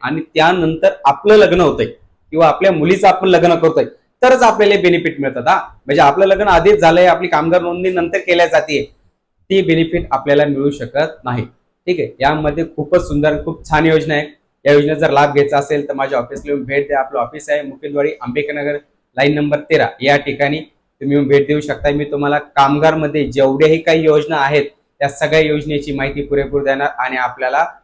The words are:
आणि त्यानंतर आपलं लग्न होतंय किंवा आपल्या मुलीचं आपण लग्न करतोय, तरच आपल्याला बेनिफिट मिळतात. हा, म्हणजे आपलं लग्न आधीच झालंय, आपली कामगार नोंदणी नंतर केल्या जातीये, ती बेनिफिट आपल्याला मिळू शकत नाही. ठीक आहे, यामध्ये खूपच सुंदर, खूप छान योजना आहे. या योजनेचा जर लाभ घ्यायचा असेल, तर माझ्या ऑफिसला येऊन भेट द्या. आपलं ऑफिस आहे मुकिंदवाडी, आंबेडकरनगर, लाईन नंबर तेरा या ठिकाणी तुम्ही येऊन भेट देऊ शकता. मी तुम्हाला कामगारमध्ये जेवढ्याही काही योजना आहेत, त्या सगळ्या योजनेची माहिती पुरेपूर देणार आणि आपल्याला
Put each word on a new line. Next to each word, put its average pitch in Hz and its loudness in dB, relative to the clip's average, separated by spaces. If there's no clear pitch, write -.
आणि 151 -4
त्यानंतर 165 0
आपलं 202 4
लग्न 185 4
होतंय 147 0
किंवा 160 2
आपल्या 185 2
मुलीचं 180 2
आपण 190 2
लग्न 170 4
करतोय, 160 2
तरच 254 4
आपल्याला 208 4
बेनिफिट 170 0
मिळतात. 131 -6
हा, 185 2
म्हणजे 143 2
आपलं 165 4
लग्न 196 2
आधीच 180 4
झालंय, 170 6
आपली 175 2
कामगार 165 2
नोंदणी 180 -4
नंतर 175 -4
केल्या 175 2
जातीये, 151 -2
ती 190 2
बेनिफिट 165 -2
आपल्याला 143 0
मिळू 143 0
शकत 143 -6
नाही. 120 -6
ठीक - -8
आहे, - -6
यामध्ये 151 -2
खूपच 165 -2
सुंदर, 147 -2
खूप - -12
छान 160 2
योजना 156 0
आहे. 147 -4
या 143 4
योजनेचा 147 2
जर 156 0
लाभ 143 2
घ्यायचा 143 0
असेल, 143 -4
तर 139 -6
माझ्या 135 -4
ऑफिसला 135 -8
येऊन 139 -4
भेट 139 -2
द्या. 143 -2
आपलं 135 -4
ऑफिस 143 -8
आहे 147 -2
मुकिंदवाडी, 143 -6
आंबेडकरनगर, 147 -6
लाईन 143 2
नंबर 147 -2
तेरा 143 0
या 139 2
ठिकाणी 143 -4
तुम्ही - -6
येऊन 143 2
भेट 143 4
देऊ 147 0
शकता. 147 -4
मी 143 -2
तुम्हाला 143 -2
कामगारमध्ये 147 0
जेवढ्याही 139 2
काही 160 0
योजना 151 2
आहेत, 139 0
त्या 139 -2
सगळ्या 156 0
योजनेची 147 -4
माहिती 139 -6
पुरेपूर 139 -2
देणार 135 -2
आणि 127 -6
आपल्याला 131 -2